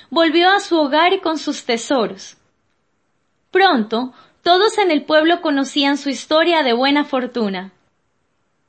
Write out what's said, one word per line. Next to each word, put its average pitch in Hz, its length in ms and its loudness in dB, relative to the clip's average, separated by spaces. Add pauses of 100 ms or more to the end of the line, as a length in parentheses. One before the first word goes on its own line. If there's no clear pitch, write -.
volvió 330 400 2
a 403 120 2
su 339 180 -2
hogar 320 400 2
con 330 180 -4
sus - 280 -8
tesoros. 233 720 -4 (1120)
Pronto, 254 640 0 (300)
todos 370 340 2
en 381 140 2
el 302 120 0
pueblo 320 380 2
conocían 277 560 -2
su 277 120 -8
historia 311 540 0
de 254 80 0
buena 277 320 2
fortuna. 226 720 -6 (960)